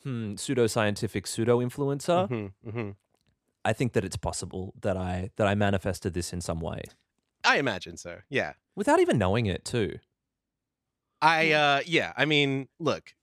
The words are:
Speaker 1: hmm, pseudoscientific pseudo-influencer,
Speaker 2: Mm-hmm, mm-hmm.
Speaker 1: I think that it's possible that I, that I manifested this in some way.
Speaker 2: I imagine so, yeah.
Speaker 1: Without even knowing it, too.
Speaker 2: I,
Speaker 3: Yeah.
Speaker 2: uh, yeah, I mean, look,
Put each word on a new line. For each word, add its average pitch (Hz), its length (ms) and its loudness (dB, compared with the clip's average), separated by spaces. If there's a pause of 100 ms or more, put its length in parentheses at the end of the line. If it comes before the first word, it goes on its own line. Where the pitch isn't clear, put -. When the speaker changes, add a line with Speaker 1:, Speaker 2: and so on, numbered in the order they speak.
Speaker 1:
hmm, 113 300 -6
pseudoscientific 107 920 0
pseudo-influencer, 139 1040 0
Speaker 2:
Mm-hmm, 107 380 -8
mm-hmm. 107 220 -6 (720)
Speaker 1:
I 104 80 2
think 123 220 -2
that 104 100 2
it's - 120 -6
possible 92 640 -8
that 95 140 -2
I, 92 400 -4
that 107 100 4
I 98 80 4
manifested 101 600 0
this 87 180 -4
in 87 100 -6
some 85 180 -4
way. - 220 -8 (640)
Speaker 2:
I 240 140 4
imagine 95 380 -4
so, 87 220 -14 (100)
yeah. 98 240 -2 (240)
Speaker 1:
Without 285 240 4
even 339 180 4
knowing 104 280 2
it, 90 180 -4
too. 110 340 -2 (1200)
Speaker 2:
I, 160 200 6
Speaker 3:
Yeah. 151 340 4
Speaker 2:
uh, 135 100 0
yeah, 127 300 0
I 135 100 2
mean, 139 420 2 (100)
look, 113 440 -2